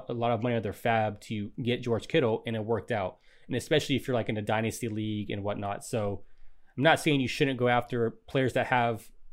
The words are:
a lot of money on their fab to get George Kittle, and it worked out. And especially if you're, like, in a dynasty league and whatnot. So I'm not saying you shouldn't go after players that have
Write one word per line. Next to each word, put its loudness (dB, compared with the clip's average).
a -2
lot 0
of 0
money 2
on 0
their -2
fab 0
to -6
get 0
George -2
Kittle, 2
and -2
it -4
worked -2
out. -2
And -4
especially 0
if -2
you're, 2
like, 0
in -2
a -2
dynasty 0
league -4
and -6
whatnot. -4
So -2
I'm 0
not 6
saying 2
you 0
shouldn't 0
go 4
after 2
players 0
that 0
have 2